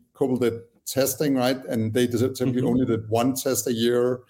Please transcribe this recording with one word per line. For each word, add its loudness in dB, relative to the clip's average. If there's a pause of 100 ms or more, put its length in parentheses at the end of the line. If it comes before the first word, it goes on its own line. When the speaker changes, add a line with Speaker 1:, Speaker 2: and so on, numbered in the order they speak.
(140)
Speaker 1:
coupled 0
it -2 (160)
testing, 0
right? 0
And -2
they 2
typically 0
Speaker 2:
Mm-hmm. 0
Speaker 1:
only 2
did -2
one 2
test -2
a 0
year. 2